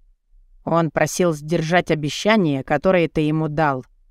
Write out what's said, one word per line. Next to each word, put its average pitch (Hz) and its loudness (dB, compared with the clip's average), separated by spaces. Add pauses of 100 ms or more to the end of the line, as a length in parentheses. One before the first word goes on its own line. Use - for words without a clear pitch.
(640)
Он 165 0
просил 165 0
сдержать 160 0
обещание, 156 0
которое 165 2
ты 160 -2
ему 156 0
дал». 147 -2 (260)